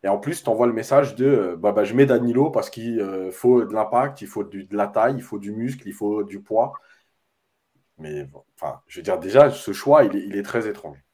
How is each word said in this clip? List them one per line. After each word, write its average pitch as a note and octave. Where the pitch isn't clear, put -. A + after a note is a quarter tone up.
Et G2
en G2+
plus, D#3
t'envoies A#2
le A#2+
message A2
de, B2
euh, G2
bah, G2+
bah, G2+
je G2+
mets C3+
Danilo B2
parce A2+
qu'il, A#2
euh, F#2+
faut B2
de G2+
l'impact, A#2+
il F#2+
faut G#2
du, G2
de G#2
la G#2
taille, A2
il A2+
faut -
du G2+
muscle, A#2
il F#2+
faut G#2
du G2
poids. A2+
Mais D2+
bon, C#2
enfin, D2
je -
veux F2
dire, F3+
déjà, B2+
ce -
choix, C#3
il G2+
est, F#2+
il G2
est G2+
très A2
étrange. D#2+